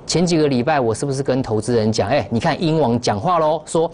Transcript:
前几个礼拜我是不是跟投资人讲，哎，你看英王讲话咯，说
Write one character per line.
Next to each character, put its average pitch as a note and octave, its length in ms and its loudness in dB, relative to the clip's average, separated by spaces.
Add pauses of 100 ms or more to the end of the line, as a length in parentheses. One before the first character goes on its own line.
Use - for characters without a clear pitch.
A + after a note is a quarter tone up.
前 E3 200 0
几 F3 100 0
个 D3+ 140 4
礼 B2 120 0
拜 D3 160 0
我 A#2 160 2
是 D3 120 -4
不 C#3 80 -2
是 C3+ 100 -4
跟 C3+ 180 0
投 A2 200 -2
资 B2 120 -2
人 A2 160 2
讲， G#2+ 200 0
哎， B2+ 200 0
你 A#2+ 80 -2
看 D3 240 -2
英 D#3+ 200 2
王 A#2+ 180 2
讲 G#3+ 180 -2
话 E3+ 220 0
咯， D#3 260 0
说 E3 280 0